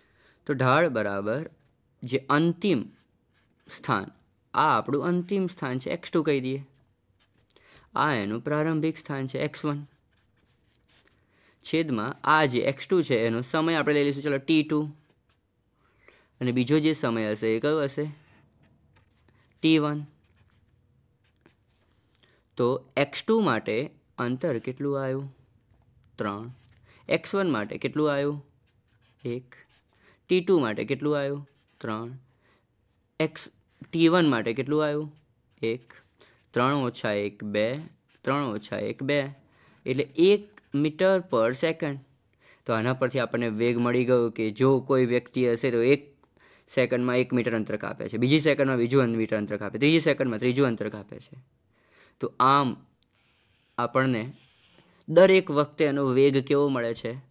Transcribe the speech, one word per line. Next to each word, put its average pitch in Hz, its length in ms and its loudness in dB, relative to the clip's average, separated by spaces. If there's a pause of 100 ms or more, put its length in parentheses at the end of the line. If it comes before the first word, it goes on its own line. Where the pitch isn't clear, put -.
(460)
તો - 80 -6
ઢાળ 135 320 4 (100)
બરાબર 104 480 -4 (580)
જે 127 160 -4 (180)
અંતિમ 170 440 2 (880)
સ્થાન, - 380 -4 (480)
આ 151 200 2
આપણું 139 360 0
અંતિમ 180 380 -2
સ્થાન - 300 -6
છે, - 120 -8
એક્સ - 200 -6
ટુ 165 120 0
કહી 147 180 0
દઈએ. 131 200 -4 (1300)
આ 147 200 0
એનું 107 320 -4
પ્રારંભિક 156 500 -2
સ્થાન 135 300 -8
છે, 135 120 -8
એક્સ 147 280 -6
વન. 147 140 -4 (1800)
છેદમાં 135 600 -2
આ 156 280 4
જે 123 80 0 (100)
એક્સ - 160 -8
ટુ 190 160 0
છે 143 140 0 (100)
એનો 117 140 -2
સમય 160 380 0
આપણે 147 160 0
લઈ 143 120 2
લઈશું, 139 200 -4
ચલો, 139 120 -2
ટી 151 260 2
ટુ. 151 140 -2 (1600)
અને 123 120 -2
બીજો 127 320 2
જે 156 80 2
સમય 113 400 -2
હશે 110 240 -2
એ 113 40 -2
કયો 147 240 0
હશે? 143 220 -6 (1600)
ટી 160 160 4
વન. 147 220 -2 (2500)
તો 123 80 2 (300)
એક્સ 143 260 -2
ટુ 226 180 2
માટે 113 360 -2 (420)
અંતર 123 400 -4
કેટલું 139 440 -6
આવ્યું? 135 260 -6 (920)
ત્રણ. 107 320 -6 (580)
એક્સ - 260 -2
વન 196 160 0
માટે 107 280 -4
કેટલું 151 340 -2
આવ્યું? 143 260 -2 (840)
એક. 127 260 -10 (840)
ટી 180 120 4
ટુ 180 180 4
માટે 110 240 -2
કેટલું 139 340 -2
આવ્યું? 143 240 -6 (380)
ત્રણ. 113 320 -8 (1080)
એક્સ, - 300 -4 (400)
ટી 165 180 4
વન 170 260 4
માટે 113 200 -2
કેટલું 143 320 -2
આવ્યું? 147 240 -6 (520)
એક. 117 220 -4 (680)
ત્રણ 131 320 2
ઓછા 117 280 -4 (120)
એક, 104 180 -10
બે. 104 220 0 (580)
ત્રણ 135 320 -2
ઓછા 104 340 -8
એક, 117 120 -8
બે. 143 180 0 (640)
એટલે 131 200 -2 (240)
એક 208 180 2 (260)
meter 151 460 2
per 117 340 0
second. 160 440 -4 (680)
તો 123 60 -2
આના 113 220 0
પરથી 131 260 -2
આપણને 120 280 -2
વેગ 117 300 0
મળી 120 260 2
ગયો 120 260 2
કે 113 200 -4
જો 123 180 2 (120)
કોઈ 131 260 2
વ્યક્તિ 120 400 -2
હશે 120 240 0
તો 117 120 0
એક 139 240 4 (600)
સેકન્ડમાં 123 480 0
એક 127 160 0
મીટર 120 220 0
અંતર 107 220 -4
કાપે 104 320 -8
છે, - 80 -8
બીજી 127 220 4
સેકન્ડમાં 139 400 2
બીજું 120 380 2
મીટર 110 200 -2
અંતર 104 200 -4
કાપે, 101 220 -8
ત્રીજી 151 220 4
સેકન્ડમાં 127 400 0
ત્રીજું 127 260 2
અંતર 110 220 -2
કાપે 107 300 -14
છે. - 180 -20 (840)
તો 120 200 -6
આમ 135 280 4 (1120)
આપણને 123 440 0 (840)
દરેક 185 420 6
વખતે 147 340 0
એનો 143 220 2
વેગ 135 320 6
કેવો 143 300 2
મળે 120 260 -2
છે? 117 220 -8 (140)